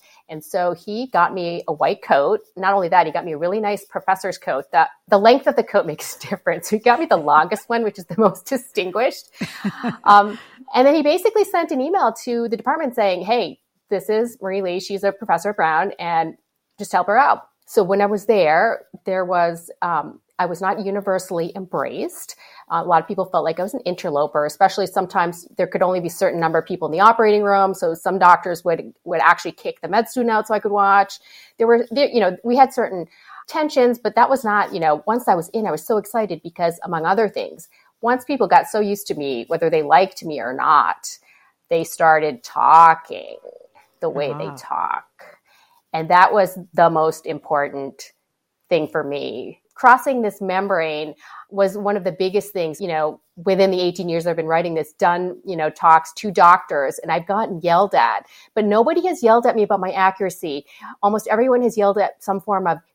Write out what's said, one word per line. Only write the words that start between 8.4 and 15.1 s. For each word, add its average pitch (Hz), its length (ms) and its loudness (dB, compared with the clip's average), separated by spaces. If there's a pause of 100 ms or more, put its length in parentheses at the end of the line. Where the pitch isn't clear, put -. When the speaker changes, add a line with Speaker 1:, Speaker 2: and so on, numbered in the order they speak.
Speaker 1:
distinguished. 214 840 -4 (340)
Speaker 2:
<laughs> - 400 -8
Speaker 1:
Um, 208 340 6 (360)
and 247 120 4
then 285 80 6
he 320 80 2
basically 370 440 2
sent 339 260 -2
an 262 80 -2
email 294 340 0 (120)
to 233 240 -4
the 226 80 -4
department 269 380 -4
saying, 190 260 0
"Hey, 202 400 -2 (280)
this 185 200 -6
is 226 320 -2
Marie 190 200 -4
Lee. 180 200 -4
She's 196 240 -6
a 196 80 0